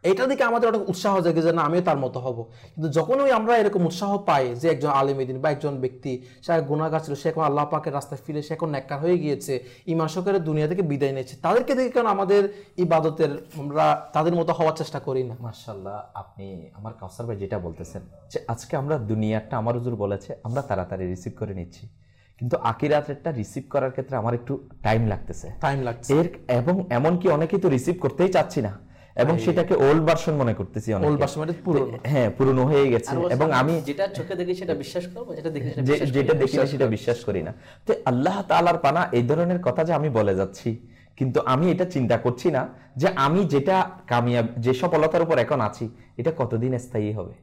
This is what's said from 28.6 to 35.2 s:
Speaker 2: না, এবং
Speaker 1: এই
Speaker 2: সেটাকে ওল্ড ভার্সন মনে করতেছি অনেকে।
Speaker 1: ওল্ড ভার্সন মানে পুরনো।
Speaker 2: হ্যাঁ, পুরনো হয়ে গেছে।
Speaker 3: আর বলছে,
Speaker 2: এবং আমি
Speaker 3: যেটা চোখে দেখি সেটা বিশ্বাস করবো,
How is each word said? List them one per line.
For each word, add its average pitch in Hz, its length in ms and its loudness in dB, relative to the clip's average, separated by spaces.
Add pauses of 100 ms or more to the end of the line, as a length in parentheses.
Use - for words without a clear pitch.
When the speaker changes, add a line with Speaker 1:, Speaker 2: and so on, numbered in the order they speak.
Speaker 2:
না, 101 300 -6 (240)
এবং 147 220 4
Speaker 1:
এই - 80 -2
Speaker 2:
সেটাকে 175 280 2
ওল্ড 147 320 6
ভার্সন 160 280 2
মনে 127 200 2
করতেছি 107 400 -4
অনেকে। 104 140 2
Speaker 1:
ওল্ড 147 120 2
ভার্সন 143 200 -2
মানে 160 140 -4 (100)
পুরনো। 135 400 0
Speaker 2:
হ্যাঁ, 135 260 2
পুরনো 131 360 2
হয়ে 139 240 4
গেছে। 117 220 0
Speaker 3:
আর 131 60 -2
বলছে, 175 160 0
Speaker 2:
এবং 151 180 2
আমি 147 340 2
Speaker 3:
যেটা 147 220 -2
চোখে 190 280 -8
দেখি 175 200 -2
সেটা 180 180 -4
বিশ্বাস 160 340 -6
করবো, 226 280 -12